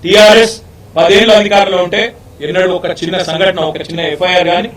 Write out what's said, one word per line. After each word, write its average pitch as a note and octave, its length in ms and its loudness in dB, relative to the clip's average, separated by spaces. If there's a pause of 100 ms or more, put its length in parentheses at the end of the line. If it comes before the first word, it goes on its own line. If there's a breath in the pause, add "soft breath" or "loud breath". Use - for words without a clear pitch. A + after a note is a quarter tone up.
టీఆర్ఎస్ G#3+ 520 4 (420)
పదేళ్ళు G3+ 420 4
అధికారంలో G3 480 0
ఉంటే F#3+ 140 -4 (460)
ఎన్నడూ F#3 320 -2
ఒక F3 80 -8 (140)
చిన్న E3 160 -6 (120)
సంఘటన, F3+ 320 -2 (100)
ఒక D#3 80 -10 (100)
చిన్న E3+ 120 -8 (120)
ఎఫ్ఐఆర్ F3+ 400 -2
గాని G3 240 -4